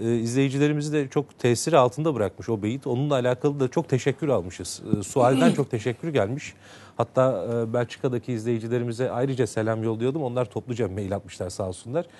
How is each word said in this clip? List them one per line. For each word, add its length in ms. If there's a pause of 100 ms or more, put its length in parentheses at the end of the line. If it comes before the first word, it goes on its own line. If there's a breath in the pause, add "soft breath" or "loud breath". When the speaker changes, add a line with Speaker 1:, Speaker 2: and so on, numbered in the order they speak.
Speaker 1:
e, 160
izleyicilerimizi 760
de 160
çok 300
tesiri 400
altında 360
bırakmış 340
o 140
beyit. 240
Onunla 280
alakalı 460
da 80
çok 200
teşekkür 400
almışız. 540 (160)
E, 40
sualden 500
Speaker 2:
<clears throat> 40
Speaker 1:
çok 140
teşekkür 380
gelmiş. 460 (420 loud breath)
Hatta, 560
e, 200
Belçika'daki 600
izleyicilerimize 800
ayrıca 360
selam 360
yolluyordum. 400
Onlar 220
topluca 440
mail 280
atmışlar 340
sağ 180
olsunlar. 380 (140 loud breath)